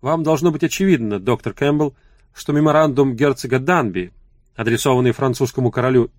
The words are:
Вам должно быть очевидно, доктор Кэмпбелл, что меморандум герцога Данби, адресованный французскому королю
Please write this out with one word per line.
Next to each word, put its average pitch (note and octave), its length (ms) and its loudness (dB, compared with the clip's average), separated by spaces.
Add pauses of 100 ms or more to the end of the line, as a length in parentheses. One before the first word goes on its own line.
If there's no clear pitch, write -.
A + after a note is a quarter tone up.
Вам D#3+ 220 -2
должно D#3+ 280 2
быть D3+ 140 -4
очевидно, C#3 540 0
доктор G#2+ 360 -4
Кэмпбелл, D3 420 0 (380)
что - 180 -8
меморандум D3 640 2
герцога C3 420 -2
Данби, B2 540 -2 (420)
адресованный A#2+ 580 0
французскому B2+ 580 -2
королю B2+ 480 0